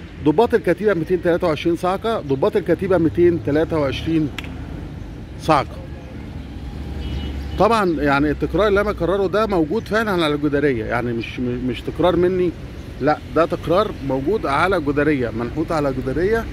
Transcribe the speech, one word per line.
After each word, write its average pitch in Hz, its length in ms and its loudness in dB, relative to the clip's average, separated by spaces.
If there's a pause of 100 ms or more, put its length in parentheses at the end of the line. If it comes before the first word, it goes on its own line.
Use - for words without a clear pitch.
(260)
ضباط 190 280 6
الكتيبة 196 400 2
ميتين 170 280 0
تلاتة 175 260 2
وعشرين 165 280 0
صاعقة، 190 440 0
ضباط 147 360 0
الكتيبة 180 420 2
ميتين 170 460 4
تلاتة 160 360 0
وعشرين 147 500 0 (1120)
صاعقة. 147 400 2 (1800)
طبعا 214 260 4 (160)
يعني 143 300 2
التكرار 160 360 0
اللي 202 140 4
انا 208 100 0
بكرره 185 360 0
ده 208 200 0
موجود 190 400 0
فعلا 214 240 0
على 165 220 2
الجدارية، 143 520 0
يعني 117 280 -2
مش، 113 260 -6
مش 123 420 -2
تكرار 165 340 2
مني، 180 360 2 (500)
لا، 143 160 2 (180)
ده 160 100 4
تكرار 175 460 0 (160)
موجود 151 380 0
على 160 360 2
جدارية، 143 480 2
منحوت 123 420 -4
على 143 220 0
جدارية 160 600 0